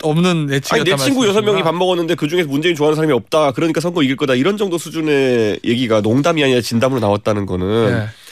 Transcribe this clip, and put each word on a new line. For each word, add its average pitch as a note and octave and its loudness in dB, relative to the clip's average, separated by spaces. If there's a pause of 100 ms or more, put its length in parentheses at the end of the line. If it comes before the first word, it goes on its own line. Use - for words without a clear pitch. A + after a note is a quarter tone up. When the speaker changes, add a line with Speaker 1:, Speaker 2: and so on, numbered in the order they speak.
Speaker 1:
없는 D#3+ 0
예측이었단 C#3 0
Speaker 2:
아니, D3 0
내 F3 2
친구 B3+ 0
여섯 G3+ 2
명이 G3+ 0
Speaker 1:
말씀이시구나. - -2
Speaker 2:
밥 E3 0
먹었는데 F3 0
그중에서 D#3+ -2
문재인 D#3 0
좋아하는 D3 2
사람이 D#3 2
없다, C#3+ 0
그러니까 D#3+ -2
선거 E3+ -2
이길 C3 -2
거다, C3+ 0
이런 D3+ 0
정도 G3 -2
수준의 C3+ 0
얘기가 A#2 0
농담이 C#3+ 2
아니라 B2+ 4
진담으로 A#2+ 0
나왔다는 G#2 0
거는 F#2 -4
Speaker 1:
예. G#2+ 0 (240)